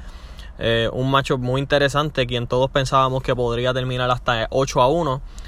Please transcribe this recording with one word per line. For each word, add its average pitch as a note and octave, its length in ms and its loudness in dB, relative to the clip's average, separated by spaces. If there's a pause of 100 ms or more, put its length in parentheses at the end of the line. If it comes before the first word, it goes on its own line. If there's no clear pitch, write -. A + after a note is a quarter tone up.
(580)
Eh, A2+ 340 0
un C3 180 -2
matchup C3+ 300 2
muy B2+ 220 0
interesante, C#3+ 640 2
quien A#2+ 200 -2
todos B2+ 240 2
pensábamos C3 520 2
que C3+ 120 0
podría A#2+ 380 0
terminar B2+ 380 -2
hasta B2 400 0
ocho C3+ 320 2
a B2+ 60 6
uno, D3 340 0 (260)